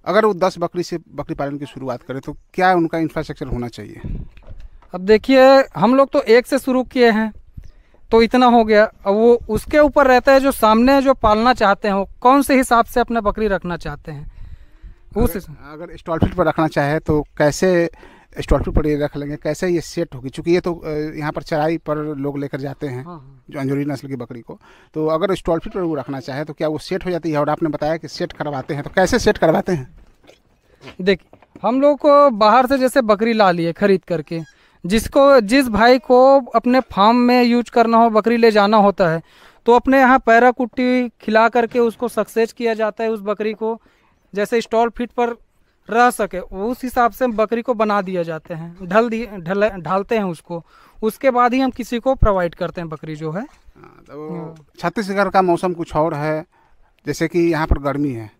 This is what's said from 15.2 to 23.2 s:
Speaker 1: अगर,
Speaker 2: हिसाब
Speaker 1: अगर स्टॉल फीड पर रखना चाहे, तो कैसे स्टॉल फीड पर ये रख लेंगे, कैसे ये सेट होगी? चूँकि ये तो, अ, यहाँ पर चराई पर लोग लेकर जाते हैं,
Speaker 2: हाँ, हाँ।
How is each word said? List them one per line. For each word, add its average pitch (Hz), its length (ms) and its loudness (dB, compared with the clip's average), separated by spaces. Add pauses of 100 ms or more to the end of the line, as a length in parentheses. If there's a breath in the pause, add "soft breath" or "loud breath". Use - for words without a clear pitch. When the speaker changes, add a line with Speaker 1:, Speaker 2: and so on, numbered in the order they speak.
Speaker 1:
अगर, 196 80 -10
Speaker 2:
हिसाब 151 420 -18
Speaker 1:
अगर 175 160 -18
स्टॉल 165 220 -6
फीड - 160 0
पर 180 100 2
रखना 156 220 0
चाहे, 147 320 -2
तो 151 220 0 (160)
कैसे 170 520 2 (500 soft breath)
स्टॉल 139 220 0
फीड - 120 -6
पर 151 140 0
ये 151 80 0
रख 147 220 -6
लेंगे, 143 180 -10
कैसे 156 320 -6
ये 175 140 -2
सेट - 340 -8
होगी? 127 140 -12
चूँकि 160 220 -6
ये 175 80 4
तो, 170 140 -4
अ, 165 160 -10
यहाँ 151 420 -6
पर 160 100 -10
चराई 160 360 -2
पर 151 200 -6
लोग 143 420 -6
लेकर 139 200 -8
जाते 139 280 -10
हैं, 127 180 -10
Speaker 2:
हाँ, 175 120 -18
हाँ। - 320 -20